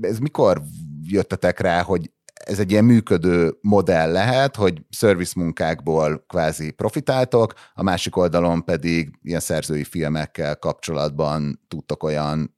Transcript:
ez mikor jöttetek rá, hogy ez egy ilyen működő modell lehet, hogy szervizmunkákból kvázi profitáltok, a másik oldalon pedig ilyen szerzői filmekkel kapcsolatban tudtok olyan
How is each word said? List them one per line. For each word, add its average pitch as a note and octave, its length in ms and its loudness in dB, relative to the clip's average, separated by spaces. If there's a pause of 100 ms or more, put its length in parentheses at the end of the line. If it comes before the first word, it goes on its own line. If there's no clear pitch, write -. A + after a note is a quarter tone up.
ez A2 180 -4
mikor A2 440 0 (400)
jöttetek F2+ 580 -2
rá, F2 220 2
hogy F2 280 -4 (340)
ez G2 140 -6
egy F#2+ 120 -2
ilyen G#2+ 140 6
működő F2+ 760 4
modell F2 520 2
lehet, B2+ 440 0
hogy F2+ 340 0
szervizmunkákból E2 1400 0
kvázi D#2 440 -2
profitáltok, B2+ 840 0 (200)
a - 80 -8
másik F2+ 340 -2
oldalon E2+ 480 2
pedig E2 580 -2
ilyen E2 180 -4
szerzői D#2 440 -4
filmekkel D2+ 720 -4
kapcsolatban D2+ 1120 -4
tudtok - 340 -10
olyan D2+ 560 -4